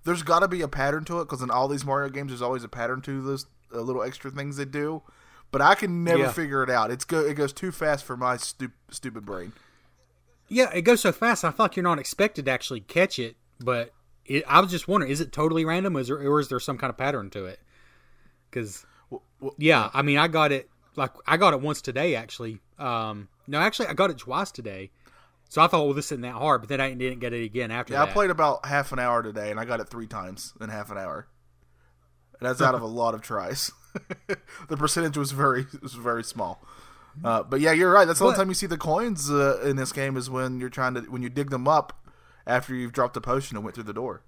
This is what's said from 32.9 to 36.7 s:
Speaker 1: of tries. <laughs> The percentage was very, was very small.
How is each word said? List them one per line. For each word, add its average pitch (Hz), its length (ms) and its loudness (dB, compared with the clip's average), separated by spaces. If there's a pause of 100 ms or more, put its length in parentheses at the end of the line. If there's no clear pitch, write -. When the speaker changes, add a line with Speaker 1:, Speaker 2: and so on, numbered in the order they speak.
Speaker 1:
of 110 80 -8
tries. 107 540 -4
<laughs> - 40 -20 (880)
The 156 80 -4
percentage 151 400 0
was 139 160 -2
very, 135 340 2 (140)
was 120 140 -14
very 117 280 -4
small. 98 380 -8 (640)